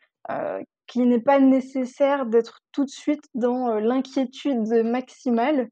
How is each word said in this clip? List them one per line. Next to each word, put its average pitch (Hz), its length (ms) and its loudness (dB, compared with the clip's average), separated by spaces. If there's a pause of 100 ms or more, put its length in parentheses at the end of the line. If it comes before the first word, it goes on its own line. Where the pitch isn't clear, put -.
(320)
euh, - 280 -6 (280)
qu'il 247 200 0
n'est 240 140 4
pas 277 180 4
nécessaire 262 840 2
d'être 226 360 0 (100)
tout 285 140 -2
de 277 40 -4
suite 294 340 -6 (120)
dans, 247 340 -2
euh, 214 100 0
l'inquiétude 254 880 -2 (160)
maximale 247 880 -2